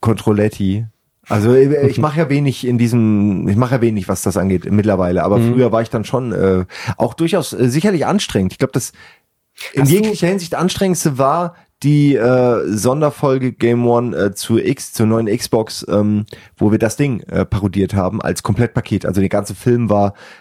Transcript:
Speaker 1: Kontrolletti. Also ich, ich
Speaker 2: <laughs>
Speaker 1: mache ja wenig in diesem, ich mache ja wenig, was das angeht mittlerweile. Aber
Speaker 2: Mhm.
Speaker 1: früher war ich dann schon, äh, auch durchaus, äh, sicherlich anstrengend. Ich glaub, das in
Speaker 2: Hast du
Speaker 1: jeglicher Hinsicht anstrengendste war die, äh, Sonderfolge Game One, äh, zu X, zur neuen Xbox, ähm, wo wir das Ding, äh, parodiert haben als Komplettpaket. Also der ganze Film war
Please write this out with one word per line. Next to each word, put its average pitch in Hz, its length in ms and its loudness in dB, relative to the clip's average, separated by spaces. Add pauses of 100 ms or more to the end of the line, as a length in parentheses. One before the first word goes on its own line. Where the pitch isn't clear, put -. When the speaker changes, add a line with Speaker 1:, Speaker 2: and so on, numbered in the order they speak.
Speaker 1:
Kontrolletti. 107 840 0 (420)
Also 107 260 2
ich, 135 160 6
ich 139 280 0
Speaker 2:
<laughs> - 0 -
Speaker 1:
mache 151 220 0
ja 151 100 0
wenig 139 360 -2
in 123 120 0
diesem, 107 680 2
ich 98 80 2
mache 127 200 2
ja 117 40 -4
wenig, 110 280 0
was 95 140 -4
das 92 140 -2
angeht 92 340 0
mittlerweile. 92 540 2
Aber 101 140 2
Speaker 2:
Mhm. 117 160 2
Speaker 1:
früher 120 180 2
war 113 100 2
ich 113 80 -8
dann 107 140 -4
schon, 123 280 -4
äh, 92 320 0 (320)
auch - 180 -2
durchaus, 165 380 -2
äh, 120 160 0
sicherlich 151 380 0
anstrengend. 110 460 -2
Ich - 60 -18
glaub, 131 140 -2
das - 200 -4 (800)
in 139 100 0
Speaker 2:
Hast 135 80 4
du 170 60 6
Speaker 1:
jeglicher 214 320 0
Hinsicht 180 260 -4
anstrengendste 170 640 -2
war 160 360 0 (280)
die, 143 320 4
äh, 123 540 2
Sonderfolge 131 840 0
Game 120 340 0
One, 120 300 0
äh, 95 180 -2
zu - 240 -2
X, - 340 -4
zur 110 140 0
neuen 113 200 0
Xbox, - 600 -4
ähm, 104 360 0 (320)
wo 104 140 2
wir 107 80 2
das 110 180 -2
Ding, 139 260 -2
äh, 87 220 -4
parodiert 95 500 -2
haben 95 280 -2
als - 200 -4
Komplettpaket. 113 640 -2
Also 95 140 0
der 95 80 2
ganze 147 260 -4
Film 120 360 0
war 101 240 2 (260)